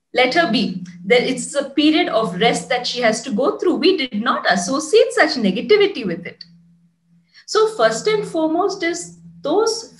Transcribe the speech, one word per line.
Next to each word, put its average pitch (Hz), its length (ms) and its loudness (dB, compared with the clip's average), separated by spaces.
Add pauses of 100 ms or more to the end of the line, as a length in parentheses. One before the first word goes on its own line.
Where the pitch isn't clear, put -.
(140)
Let 254 200 2
her 339 160 2
be. 185 340 -2 (200)
That 240 180 4
it's - 320 -6
a 277 140 -4
period 311 400 2
of 180 320 -2
rest 240 300 0
that 247 160 -2
she 247 160 -6
has 233 220 0
to 269 60 -8
go 254 280 0
through. 359 180 0
We 311 220 2
did 226 240 -4
not 254 280 -2
associate 277 600 2
such 302 240 2
negativity 247 680 2
with 165 200 -6
it. - 180 -16 (1000)
So 427 300 2
first - 320 2
and 427 180 0
foremost 330 560 0
is - 360 -6 (280)
those 427 540 0